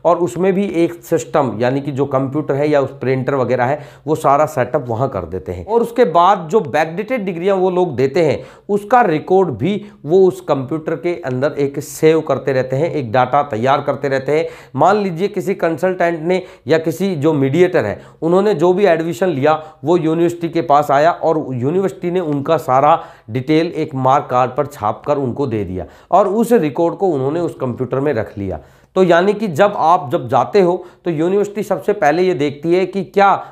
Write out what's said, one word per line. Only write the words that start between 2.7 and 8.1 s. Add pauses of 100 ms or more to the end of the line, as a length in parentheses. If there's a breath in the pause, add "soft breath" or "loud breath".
या
उस
प्रिंटर
वगैरह
है, (260 loud breath)
वो
सारा
सेटअप
वहाँ
कर
देते
हैं।
और
उसके
बाद
जो
बैकडेटेड
डिग्रियाँ
वो
लोग
देते